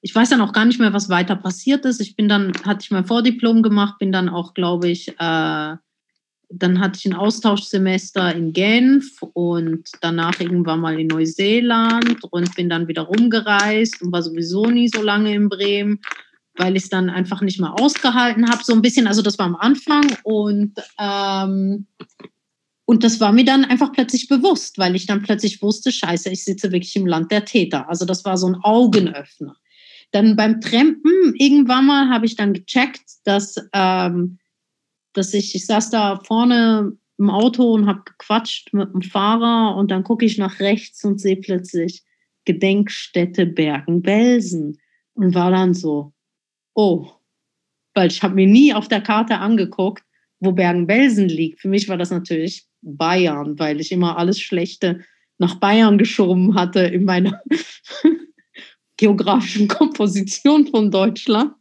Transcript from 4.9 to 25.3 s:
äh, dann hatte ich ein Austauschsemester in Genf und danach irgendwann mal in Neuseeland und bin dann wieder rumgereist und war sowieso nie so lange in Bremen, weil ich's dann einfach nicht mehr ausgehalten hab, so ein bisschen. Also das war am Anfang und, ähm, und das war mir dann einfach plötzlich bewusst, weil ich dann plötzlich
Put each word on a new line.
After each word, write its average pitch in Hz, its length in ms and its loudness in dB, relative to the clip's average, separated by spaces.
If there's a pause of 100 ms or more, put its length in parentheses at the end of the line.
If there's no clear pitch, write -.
äh, 160 580 -4 (760)
dann 180 260 0
hatte 196 180 -2
ich - 80 -8
ein 185 80 -2
Austauschsemester 190 1200 -2
in 165 180 -4
Genf 247 720 2 (120)
und 165 540 -4 (140)
danach 170 380 -2
irgendwann 170 400 -2
mal 160 180 -4
in 160 80 -2
Neuseeland 226 1200 0
und 175 260 -2
bin 175 120 -2
dann 170 200 -2
wieder 160 140 -4
rumgereist 214 1000 0
und 180 100 -4
war 175 100 -2
sowieso 170 440 -2
nie 240 220 2
so 220 140 -4
lange 208 320 0
in 208 140 2
Bremen, 202 520 -2 (560)
weil 185 200 0
ich's 185 140 -4
dann 185 200 0
einfach 180 320 -4
nicht 190 180 -4
mehr 160 200 -4
ausgehalten 240 720 0
hab, 233 140 -2
so 240 100 0
ein 220 80 4
bisschen. 240 240 2
Also 208 160 2
das 202 160 -2
war 190 80 -2
am 175 100 -2
Anfang 285 480 0 (200)
und, 208 540 -2 (200)
ähm, 196 880 -2 (1000)
und 226 200 4
das 226 160 2
war 208 120 2
mir 247 120 6
dann 269 200 4
einfach 269 280 0
plötzlich 247 360 -4
bewusst, 277 500 0
weil 180 180 0
ich 180 100 -6
dann 202 160 -2
plötzlich 208 400 -4